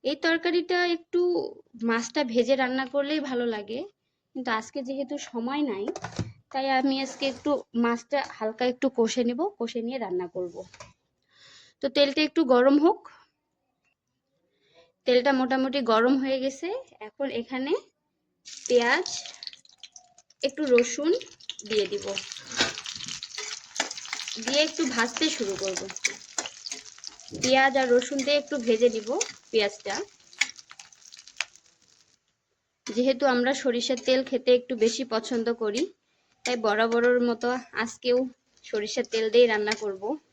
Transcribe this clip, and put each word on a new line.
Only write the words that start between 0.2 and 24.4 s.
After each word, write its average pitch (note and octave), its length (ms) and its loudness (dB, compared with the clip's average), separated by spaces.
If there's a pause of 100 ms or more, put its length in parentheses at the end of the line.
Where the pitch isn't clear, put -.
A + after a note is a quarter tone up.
তরকারিটা E4+ 540 0 (160)
একটু F4 260 -2 (680)
মাছটা A#3 320 0 (100)
ভেজে A#3+ 300 4
রান্না C4 320 0
করলেই C#4+ 360 0
ভালো A#3+ 160 -2 (100)
লাগে, G#3 240 -8 (520)
কিন্তু B3+ 180 -6 (100)
আজকে - 280 -8
যেহেতু C#4 280 -6 (140)
সময় B3 320 -4 (100)
নাই, G3+ 140 -4 (680)
তাই C4+ 160 -2 (120)
আমি C4+ 160 2 (100)
আজকে C4+ 280 -6
একটু D4 180 -2 (320)
মাছটা A#3 360 0 (180)
হালকা A3 260 -4 (100)
একটু C4 140 -2 (100)
কষে A#3 320 2
নিব, B3 100 -4 (200)
কষে A#3 260 -4
নিয়ে B3+ 200 -6
রান্না F#3 300 -4
করব। F3+ 200 -6 (1300)
তো - 40 -4 (100)
তেলটা C#4+ 320 4
একটু E4 140 2 (120)
গরম C4 220 8 (100)
হোক। G#4 140 6 (2000)
তেলটা B3+ 260 6 (100)
মোটামুটি C4 380 0 (120)
গরম A#3 220 6 (100)
হয়ে C4+ 200 0
গেছে, C4+ 240 -4 (400)
এখন C#4 220 -6 (120)
এখানে C4 320 -4 (920)
পেঁয়াজ, B3 400 2 (1400)
একটু C#4 140 -4 (140)
রসুন C#4+ 360 2 (580)
দিয়ে G#3 220 0
দিব, G3+ 140 -6 (2500)